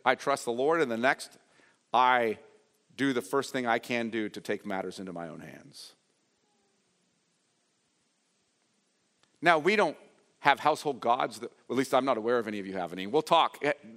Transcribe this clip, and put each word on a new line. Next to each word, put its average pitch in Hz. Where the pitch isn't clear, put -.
I 127
trust -
the 123
Lord, 147
and 139
the 113
next, 131
I 120
do 139
the 120
first 139
thing 127
I 117
can 117
do 107
to 101
take 104
matters 95
into 95
my 85
own 82
hands. 73
Now, 165
we 180
don't 170
have 139
household 147
gods, 120
that, 117
at 120
least 135
I'm 127
not 131
aware 117
of 107
any 107
of 95
you 95
have 90
any. 92
We'll 135
talk. 156
Eh, 143